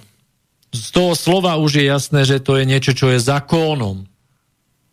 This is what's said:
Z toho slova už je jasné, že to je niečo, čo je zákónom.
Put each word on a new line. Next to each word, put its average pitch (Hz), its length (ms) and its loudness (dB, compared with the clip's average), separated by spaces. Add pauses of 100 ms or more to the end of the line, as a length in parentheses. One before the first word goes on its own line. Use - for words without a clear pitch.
(720)
Z 113 180 -12
toho 180 240 2
slova 180 440 0
už 151 180 0
je 143 100 2
jasné, 139 380 0
že 135 140 2
to 135 180 0
je 135 80 2
niečo, 131 300 0
čo 131 160 0
je 127 80 2
zákónom. 135 880 -2 (880)